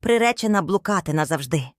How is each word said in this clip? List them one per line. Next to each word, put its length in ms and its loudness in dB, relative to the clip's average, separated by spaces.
приречена 600 2
блукати 500 -2
назавжди. 520 0